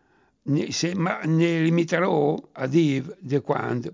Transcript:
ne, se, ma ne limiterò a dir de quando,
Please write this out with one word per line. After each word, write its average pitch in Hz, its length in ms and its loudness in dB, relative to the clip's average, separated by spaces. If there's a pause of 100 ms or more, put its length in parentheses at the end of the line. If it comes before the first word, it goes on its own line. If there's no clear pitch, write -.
(440)
ne, 160 280 0
se, 175 240 -2
ma 180 280 -2
ne 160 380 2
limiterò 165 920 0
a 131 140 -6
dir 139 520 2
de 135 220 -2
quando, 120 520 -4